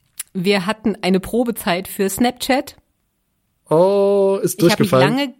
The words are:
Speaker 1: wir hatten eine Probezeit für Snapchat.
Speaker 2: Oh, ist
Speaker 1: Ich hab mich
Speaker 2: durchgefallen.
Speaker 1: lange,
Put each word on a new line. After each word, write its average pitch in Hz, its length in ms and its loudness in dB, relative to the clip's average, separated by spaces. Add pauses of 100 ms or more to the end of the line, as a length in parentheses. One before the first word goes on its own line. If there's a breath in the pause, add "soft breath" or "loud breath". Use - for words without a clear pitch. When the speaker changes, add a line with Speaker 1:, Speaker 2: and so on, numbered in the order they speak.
(320)
Speaker 1:
wir 190 340 -2
hatten 214 360 -2
eine 185 160 2
Probezeit 208 720 -4
für 190 200 -2
Snapchat. 254 680 -2 (920)
Speaker 2:
Oh, 196 720 2
ist - 220 -4
Speaker 1:
Ich 170 80 6
hab 208 80 2
mich 202 120 0
Speaker 2:
durchgefallen. 139 260 4
Speaker 1:
lange, 277 240 -4